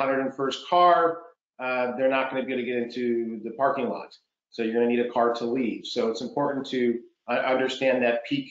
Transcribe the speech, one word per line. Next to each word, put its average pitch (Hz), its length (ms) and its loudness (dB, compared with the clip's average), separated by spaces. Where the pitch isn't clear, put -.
hundred 135 180 2
and 135 200 -2
first 135 180 -2
car, 175 300 6
uh, 123 320 -2
they're 135 200 4
not 131 140 2
gonna 131 140 -4
be 131 80 -6
able 123 100 -2
to 120 100 -4
get 123 120 -2
into 117 600 -2
the - 80 -8
parking 131 260 0
lot. 80 220 -8
So - 120 -12
you're 113 160 -2
gonna 120 160 4
need 120 120 2
a - 40 -8
car 120 180 2
to 120 40 -4
leave. 110 240 -2
So 113 160 0
it's 110 120 -6
important 135 400 -2
to, 127 60 0
uh, 120 120 0
understand 131 480 2
that 117 260 2
peak 135 220 -2